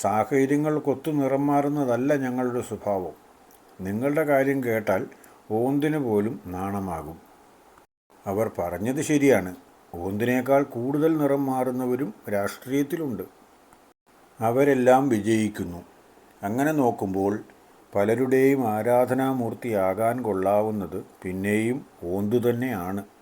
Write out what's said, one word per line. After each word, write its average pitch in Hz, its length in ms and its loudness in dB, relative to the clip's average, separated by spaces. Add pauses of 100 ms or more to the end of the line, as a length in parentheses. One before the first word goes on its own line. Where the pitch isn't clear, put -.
സാഹചര്യങ്ങൾക്കൊത്തു 143 1200 0
നിറം 139 320 0
മാറുന്നതല്ല 143 720 0
ഞങ്ങളുടെ 123 460 -2
സ്വഭാവം. 98 440 -4 (720)
നിങ്ങളുടെ 139 440 0
കാര്യം 139 360 2
കേട്ടാൽ 107 380 0 (560)
ഓന്തിനു 143 460 0
പോലും 107 280 0 (220)
നാണമാകും. 92 640 -6 (1120)
അവർ 107 160 0 (100)
പറഞ്ഞത് 92 420 -4 (100)
ശരിയാണ്. 120 440 4 (380)
ഓന്തിനേക്കാൾ 123 720 0 (120)
കൂടുതൽ 147 460 0
നിറം 139 300 2
മാറുന്നവരും 127 580 -2 (260)
രാഷ്ട്രീയത്തിലുണ്ട്. 131 880 -4 (1160)
അവരെല്ലാം 127 640 6 (100)
വിജയിക്കുന്നു. 104 680 -2 (680)
അങ്ങനെ 139 340 -2
നോക്കുമ്പോൾ 101 500 0 (640)
പലരുടെയും 127 640 4 (120)
ആരാധനാമൂർത്തിയാകാൻ 117 1400 0 (100)
കൊള്ളാവുന്നത് 101 720 0 (240)
പിന്നെയും 104 560 0 (320)
ഓന്തു 104 340 0
തന്നെയാണ്. 113 580 -2 (200)